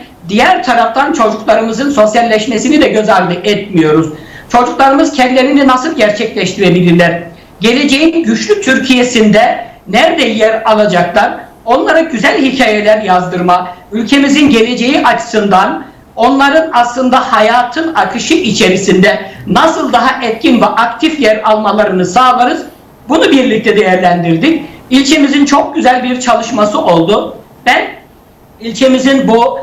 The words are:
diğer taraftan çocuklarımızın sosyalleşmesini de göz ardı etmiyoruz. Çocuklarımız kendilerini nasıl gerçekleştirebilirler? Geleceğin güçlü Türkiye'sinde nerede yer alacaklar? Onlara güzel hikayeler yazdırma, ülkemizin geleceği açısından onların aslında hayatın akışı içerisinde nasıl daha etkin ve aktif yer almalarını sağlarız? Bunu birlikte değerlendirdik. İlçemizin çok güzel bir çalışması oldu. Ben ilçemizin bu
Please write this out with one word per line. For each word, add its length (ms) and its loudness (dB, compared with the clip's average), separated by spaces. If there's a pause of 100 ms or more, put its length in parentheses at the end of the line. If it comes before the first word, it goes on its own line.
(300)
diğer 340 2
taraftan 500 0
çocuklarımızın 760 0
sosyalleşmesini 920 0
de 60 2
göz 220 0
ardı 240 0 (100)
etmiyoruz. 640 0 (420)
Çocuklarımız 640 2
kendilerini 560 2
nasıl 280 0
gerçekleştirebilirler? 1300 0 (380)
Geleceğin 600 0
güçlü 380 -2
Türkiye'sinde 1040 2 (220)
nerede 360 0
yer 480 0
alacaklar? 640 0 (320)
Onlara 340 0
güzel 420 -2
hikayeler 600 0
yazdırma, 680 0 (240)
ülkemizin 580 2
geleceği 580 0
açısından 800 0 (300)
onların 580 2
aslında 600 0
hayatın 600 0
akışı 400 -2
içerisinde 840 0 (280)
nasıl 460 0
daha 320 -2
etkin 360 0
ve 40 2
aktif 540 -2
yer 240 2
almalarını 640 0
sağlarız? 560 0 (480)
Bunu 220 2
birlikte 460 2
değerlendirdik. 840 0 (260)
İlçemizin 560 2
çok 300 0
güzel 280 2
bir 160 -4
çalışması 600 -2
oldu. 560 0 (300)
Ben 220 0 (720)
ilçemizin 680 0
bu 360 2